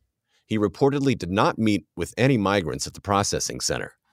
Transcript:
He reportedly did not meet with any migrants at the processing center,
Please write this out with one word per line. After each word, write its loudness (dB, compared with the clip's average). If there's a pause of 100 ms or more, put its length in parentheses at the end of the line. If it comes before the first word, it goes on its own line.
(460)
He -4
reportedly 2
did -6
not 2
meet 2 (100)
with -6
any 4
migrants 0
at -12
the -16
processing -2
center, -6 (160)